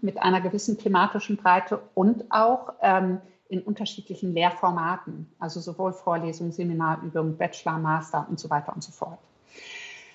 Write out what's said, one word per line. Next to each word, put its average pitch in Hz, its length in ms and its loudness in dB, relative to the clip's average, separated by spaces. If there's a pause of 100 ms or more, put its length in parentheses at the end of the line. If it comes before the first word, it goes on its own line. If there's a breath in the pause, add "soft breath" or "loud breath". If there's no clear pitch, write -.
mit 196 200 -2
einer 185 200 4
gewissen 202 360 0
thematischen 202 600 2
Breite 190 440 4 (120)
und 214 380 2
auch, 226 500 2
ähm, 190 380 4 (300 loud breath)
in 185 120 -4
unterschiedlichen 196 720 -6
Lehrformaten, 170 1040 0
also 165 220 -8
sowohl 180 340 -4
Vorlesung, 165 580 -2
Seminarübung, 160 880 -2
Bachelor, 170 400 -2
Master 156 500 0
und 160 120 -6
so 156 100 -10
weiter 147 240 -2
und 156 100 -10
so - 80 -16
fort. - 280 -10 (960 loud breath)